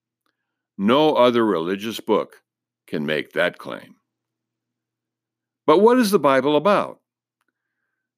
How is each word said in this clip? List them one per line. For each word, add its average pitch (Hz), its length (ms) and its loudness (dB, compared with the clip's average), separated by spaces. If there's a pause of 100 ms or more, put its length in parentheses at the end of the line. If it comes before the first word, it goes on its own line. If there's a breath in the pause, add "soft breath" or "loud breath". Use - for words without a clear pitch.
(800)
No 135 360 2
other 120 300 2
religious 98 560 -4
book 87 420 -4 (440)
can 78 200 -8
make 76 260 -6
that 85 260 -4
claim. - 380 -18 (1700)
But 156 120 4
what 233 200 4
is 208 140 0
the 202 60 4
Bible 139 380 0
about? 151 440 -2 (1160)